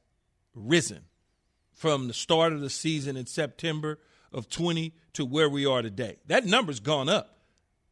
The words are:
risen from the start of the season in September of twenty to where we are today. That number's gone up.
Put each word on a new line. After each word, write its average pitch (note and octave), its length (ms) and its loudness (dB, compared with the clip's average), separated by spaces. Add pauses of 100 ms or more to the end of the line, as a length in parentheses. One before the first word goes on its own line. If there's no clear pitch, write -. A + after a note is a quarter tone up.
(540)
risen A2 480 0 (720)
from C#3 360 0
the A#2 60 -8
start E3 380 4
of D3+ 80 -4
the C#3 100 -6
season C#3+ 460 -4
in B2+ 100 -8
September D#3 720 -4 (340)
of B2 160 -8
twenty E3 460 -2 (180)
to D3+ 120 -4
where D3 240 4
we C#3 180 0
are B2+ 160 2
today. A2 340 -8 (100)
That G#3+ 200 2
number's F3+ 340 2
gone C3+ 280 0
up. - 280 -2 (540)